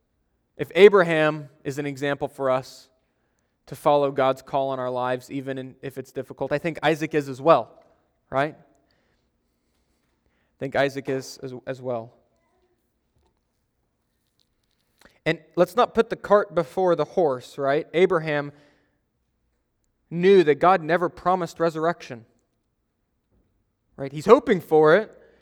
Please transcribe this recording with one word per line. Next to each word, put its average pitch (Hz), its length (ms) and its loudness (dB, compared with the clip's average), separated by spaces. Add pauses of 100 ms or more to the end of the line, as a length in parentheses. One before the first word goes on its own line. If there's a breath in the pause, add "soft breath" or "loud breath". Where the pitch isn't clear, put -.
(560)
if - 200 -10
Abraham 165 720 4 (140)
is 139 160 -8
an 147 80 -6
example 143 400 -4
for 135 240 -4
us, - 380 -6 (800)
to 143 60 -14
follow 147 340 2
God's 131 320 -2
call 135 280 -4
on 135 100 -6
our 127 100 -6
lives, 127 400 -6
even 135 300 -10
in, 131 240 -16
if 139 160 -12
it's 131 120 -14
difficult. 135 400 -10
I 147 60 -4
think 156 240 -6
Isaac 151 320 -2
is 147 160 -2
as 127 100 -12
well, 135 440 2 (480)
right? 139 240 -2
I - 2000 -20
think 135 160 -8
Isaac 135 320 -2
is 131 360 -8
as, 131 100 -12 (140)
as 131 120 -12
well. 120 320 -10 (3000 soft breath)
And 165 140 -2 (180)
let's 175 200 0
not 240 180 2
put 226 160 0
the 185 60 -8
cart 202 400 0
before 175 400 0
the 147 100 -2
horse, 143 540 -4
right? 143 340 0
Abraham 156 600 0 (1600 soft breath)
knew 180 360 6
that 147 100 4
God 170 260 2
never 170 260 -2
promised 180 520 -4
resurrection, 160 640 -4 (1700)
right? 135 140 -10
He's 147 140 -10
hoping 226 360 4
for 156 340 4
it, 214 200 -4 (260 soft breath)